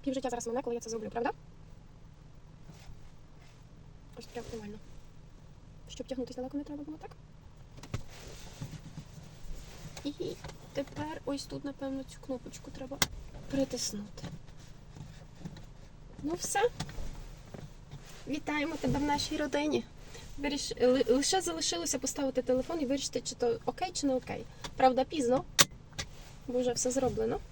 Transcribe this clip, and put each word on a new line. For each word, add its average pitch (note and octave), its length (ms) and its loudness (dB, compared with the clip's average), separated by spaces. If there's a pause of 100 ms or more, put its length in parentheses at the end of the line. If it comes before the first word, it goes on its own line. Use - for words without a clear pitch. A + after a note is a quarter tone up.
Пів C4 80 4
життя C4 160 2
зараз A#3+ 180 -2
мене, A#3 140 2
коли A#3+ 140 0
я A#3 40 -2
це A3+ 100 -8
зроблю, A3 200 -2
правда? A#3 220 2 (3000)
Ось A3+ 60 -12
таке - 140 -8
оптимально. G#3 380 -6 (1120)
Щоб - 180 -8
тягнутися B3+ 280 -4
далеко C4 220 -4
не C#4+ 60 -2
треба D4 200 -6
було, D#4 140 -8
так? - 140 -10 (3000)
І - 320 -2 (380)
тепер D4+ 520 -2
ось C#4 200 0
тут, C#4 200 -6
напевно, C4+ 380 -2
цю - 220 -10
кнопочку - 460 -6
треба C4+ 260 -6 (540)
притиснути. B3 720 0 (2000)
Ну D4+ 100 2
все. G4+ 360 4 (1600)
Вітаємо D4+ 480 0
тебе C4+ 240 4
в C#4+ 40 4
нашій D4 340 4
родині. D4 460 4 (560)
Виріш-, C#4 480 4
ли-, B3+ 260 10
лише C#4+ 280 8
залишилося E4 580 2
поставити C4 420 2
телефон C4 400 4
і C#4 40 4
вирішити, C4 360 2
чи - 140 -4
то A#3 300 4
окей, F4+ 280 2
чи - 140 2
не C4 80 6
окей. - 280 0 (320)
Правда, C4 280 10
пізно, C4 400 6 (1040)
бо B3 120 4
вже B3 140 6
все B3+ 180 2
зроблено. A#3+ 480 4 (120)